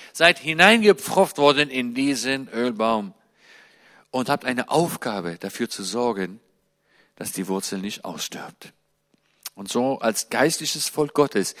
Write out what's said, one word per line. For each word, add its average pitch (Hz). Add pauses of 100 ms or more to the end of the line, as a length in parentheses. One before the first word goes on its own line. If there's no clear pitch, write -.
(140)
seid 170
hineingepfropft 190
worden 143
in 127
diesen 135
Ölbaum 110 (960)
und 127
habt 143
eine 127
Aufgabe, 104
dafür 110
zu -
sorgen, 101 (800)
dass 104
die 95
Wurzel 95
nicht 101
ausstirbt. - (840)
Und 98
so 131
als 113
geistliches 147
Volk 151
Gottes, 131